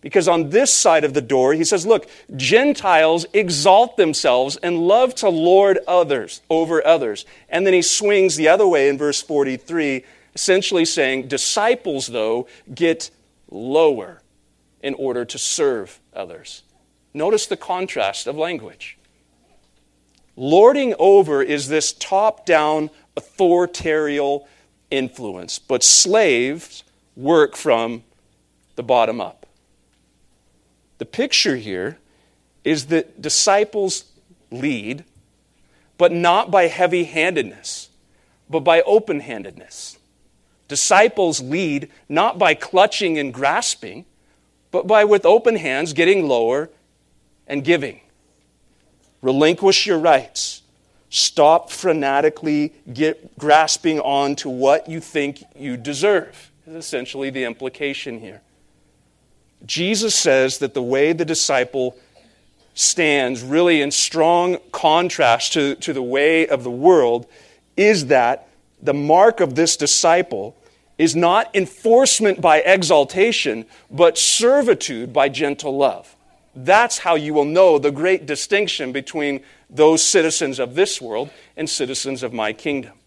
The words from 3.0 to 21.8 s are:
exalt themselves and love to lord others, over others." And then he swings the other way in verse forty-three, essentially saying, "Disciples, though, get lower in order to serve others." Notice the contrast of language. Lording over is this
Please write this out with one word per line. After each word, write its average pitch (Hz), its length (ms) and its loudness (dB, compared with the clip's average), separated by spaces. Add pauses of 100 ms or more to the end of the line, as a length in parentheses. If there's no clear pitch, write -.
exalt 190 640 2
themselves 143 680 0
and 175 240 -2
love 247 280 2
to 214 140 0
lord 180 480 4 (100)
others, 143 640 -2
over 160 380 0
others." 135 360 2 (260)
And 185 180 -2
then 185 80 4
he 175 80 2
swings 190 520 0
the 156 120 0
other 196 200 4
way 143 220 2
in 139 80 -4
verse 143 240 -4
forty-three, 139 840 -4 (280)
essentially 190 520 0
saying, 131 420 -2
"Disciples, 180 800 -4
though, 117 400 -4 (260)
get 165 380 -2 (380)
lower 131 720 -2 (600)
in 139 120 -8
order 123 320 -6
to 123 120 -14
serve 127 640 -4 (160)
others." 85 480 -16 (500)
Notice 202 320 -2
the 190 120 -6
contrast 143 680 -6
of 139 100 -8
language. 156 600 -10 (1400)
Lording 220 600 2
over 165 460 4
is 143 240 -4
this 151 240 -4